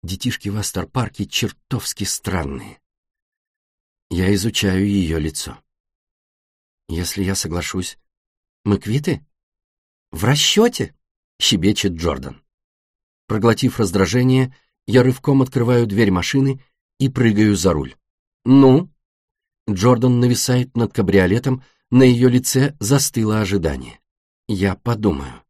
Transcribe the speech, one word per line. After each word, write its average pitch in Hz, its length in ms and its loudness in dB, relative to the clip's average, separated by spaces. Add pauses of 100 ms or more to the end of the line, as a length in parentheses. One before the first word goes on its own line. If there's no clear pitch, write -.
Детишки 98 460 -8
в 101 80 -6
Астер-парке 107 680 -6
чертовски - 760 -8
странные. 76 760 -8 (1300)
Я 92 260 0
изучаю 98 540 0
ее 90 300 0
лицо. 78 400 -8 (1300)
"Если 87 360 -4
я 95 100 -2
соглашусь, 87 640 -8 (680)
мы - 140 0
квиты?" 143 480 -4 (880)
"В 80 120 -8
расчете", 151 680 0 (460)
щебечет 98 540 0
Джордан. 71 460 -6 (840)
Проглотив 110 540 0
раздражение, 123 760 0 (320)
я 123 160 4
рывком 131 400 2
открываю 120 460 0
дверь 101 240 2
машины 135 500 -2 (380)
и 135 80 2
прыгаю 110 480 2
за 90 160 0
руль. 69 240 -6 (480)
"Ну?" 135 440 6 (800)
Джордан 120 520 2
нависает 123 560 0
над 117 160 0
кабриолетом, 98 720 0 (260)
на 127 140 6
ее 123 240 4
лице 131 500 0
застыло 110 640 0
ожидание. 80 580 -4 (480)
"Я 98 300 -2
подумаю". 90 720 -4